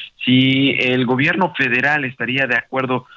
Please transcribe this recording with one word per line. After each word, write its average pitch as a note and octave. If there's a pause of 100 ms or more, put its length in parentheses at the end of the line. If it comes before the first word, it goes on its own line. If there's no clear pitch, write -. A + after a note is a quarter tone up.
(260)
si C3
el B2+
gobierno D#3
federal C3+
estaría B2+
de A#2+
acuerdo B2+ (120)